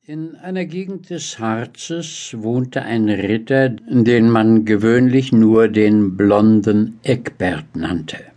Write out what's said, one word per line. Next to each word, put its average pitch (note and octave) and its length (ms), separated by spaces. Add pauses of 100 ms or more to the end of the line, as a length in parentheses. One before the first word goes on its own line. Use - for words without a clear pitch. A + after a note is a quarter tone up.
(100)
In D#3 260
einer F#3 280
Gegend F#3 460
des - 280
Harzes B2 960
wohnte B2 460
ein A2 300
Ritter, A2+ 580
den A#2 640
man A2 340
gewöhnlich A#2+ 680
nur A2 360
den G#2 480
blonden G#2 880
Eckbert F2 760
nannte. E2 400 (200)